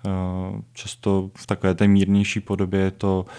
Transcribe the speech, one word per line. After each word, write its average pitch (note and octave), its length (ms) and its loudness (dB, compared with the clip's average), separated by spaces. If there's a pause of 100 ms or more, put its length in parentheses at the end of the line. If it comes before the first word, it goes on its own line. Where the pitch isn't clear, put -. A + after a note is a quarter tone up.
Eh, - 20 -4 (640)
často F#2+ 640 -4
v - 100 -18
takové F#2+ 280 0
té G2+ 140 4
mírnější G2+ 520 4
podobě G2 400 -2
je F#2+ 100 0
to, F#2+ 360 -2 (120)